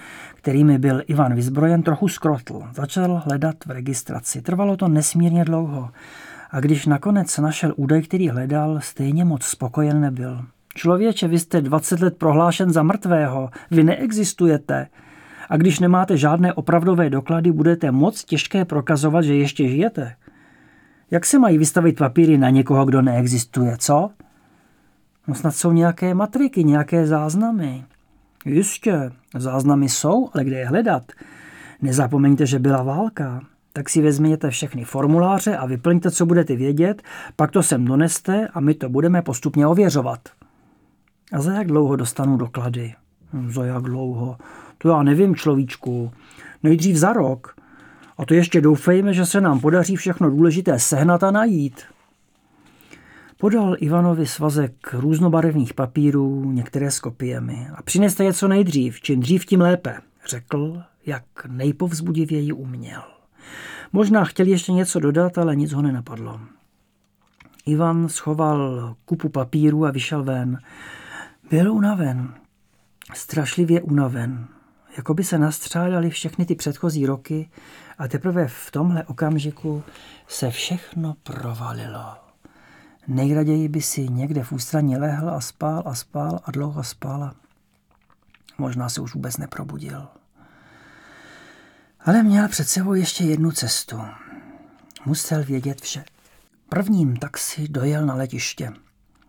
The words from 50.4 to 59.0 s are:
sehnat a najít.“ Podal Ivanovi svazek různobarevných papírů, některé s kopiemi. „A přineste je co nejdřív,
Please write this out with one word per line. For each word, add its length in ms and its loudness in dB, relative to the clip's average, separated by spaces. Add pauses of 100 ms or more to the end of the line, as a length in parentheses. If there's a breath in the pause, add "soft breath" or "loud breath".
sehnat 440 2
a 80 2
najít.“ 520 0 (1600 loud breath)
Podal 380 2
Ivanovi 480 2
svazek 480 -2 (180)
různobarevných 840 2
papírů, 800 0
některé 380 -4
s 100 -6
kopiemi. 720 -8
„A 80 -18
přineste 420 2
je 80 2
co 160 0
nejdřív, 520 2